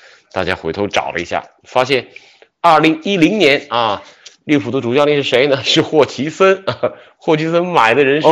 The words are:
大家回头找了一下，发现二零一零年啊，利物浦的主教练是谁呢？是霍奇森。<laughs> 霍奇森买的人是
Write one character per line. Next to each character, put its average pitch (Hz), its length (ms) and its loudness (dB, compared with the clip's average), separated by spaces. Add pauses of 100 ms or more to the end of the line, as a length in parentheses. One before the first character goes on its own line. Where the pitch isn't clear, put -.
(320)
大 92 120 -6
家 90 100 -4
回 82 180 -6
头 98 160 -4
找 67 240 -4
了 85 80 -6
一 87 40 -8
下， 85 200 -6 (200)
发 127 200 -2
现 127 240 -4 (520)
二 160 200 4
零 160 240 2
一 196 120 -2
零 180 220 0
年 139 320 2
啊， 113 320 -4 (420)
利 147 120 0
物 139 40 0
浦 117 100 -8
的 135 100 -4
主 117 140 -2
教 147 100 2
练 147 180 0
是 - 0 -
谁 127 240 2
呢？ 131 160 0
是 - 200 0
霍 151 220 2
奇 131 260 -4
森。 190 340 0 (280)
<laughs> - 240 -20
霍 160 200 -2
奇 156 140 -4
森 170 140 0
买 131 300 2
的 143 100 4
人 139 160 0
是 151 120 2